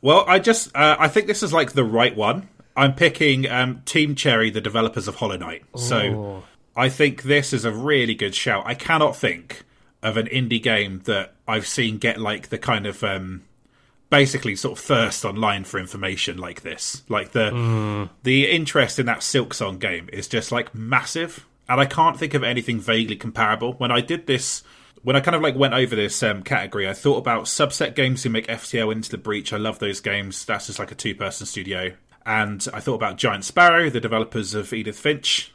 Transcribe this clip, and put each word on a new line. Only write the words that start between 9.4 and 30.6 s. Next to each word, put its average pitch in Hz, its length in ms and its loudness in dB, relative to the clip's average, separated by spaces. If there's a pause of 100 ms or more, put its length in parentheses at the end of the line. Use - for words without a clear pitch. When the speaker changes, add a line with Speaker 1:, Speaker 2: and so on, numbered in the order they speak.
Speaker 1:
of 107 140 -2
an 113 100 0
indie 117 360 -2
game 104 440 0
that 98 280 -2 (140)
I've 110 180 -2
seen 110 320 -2
get, 113 220 -2
like, 107 300 -6
the 113 80 -6
kind 107 280 -2
of, 101 160 -6
um, 92 400 -6 (680)
basically 135 440 2
sort 110 240 -6
of - 60 -14
thirst 117 400 0
online 101 400 -2
for - 160 -6
information 95 560 -6
like 90 260 -12
this. - 460 -10
Like, 104 240 -2
the, 110 180 2
Speaker 2:
Mm. 110 600 -2 (120)
Speaker 1:
the 131 280 4
interest 151 480 0
in 127 80 0
that 117 160 -2
Silk - 320 -2
Song 98 240 -6
game 90 340 -6
is 95 160 -10
just, - 240 -4
like, 120 220 -4
massive. 127 720 -2 (220)
And 127 120 4
I 139 60 6
can't 165 320 4
think 156 160 -4
of 131 100 2
anything 120 340 -2
vaguely 110 380 0
comparable. 110 640 0
When 123 120 0
I 120 120 4
did 170 240 -4
this, - 360 -2 (400)
when 131 140 2
I 135 40 6
kind 170 140 2
of, 160 80 2
like, 139 140 2
went 131 180 4
over 120 220 2
this, 104 260 0
um, 101 200 0
category, 101 440 -2
I 95 60 -4
thought 135 260 2
about 117 280 -2
Subset - 500 -2
Games 131 260 0
who 131 80 -2
make 113 200 -2
F 113 180 -8
T 120 100 -2
L 110 120 0
Into 110 200 -6
the 107 80 -8
Breach. 104 340 -6
I 110 40 -4
love 110 220 -4
those 101 220 -4
games. 101 440 -4
That's 104 220 -4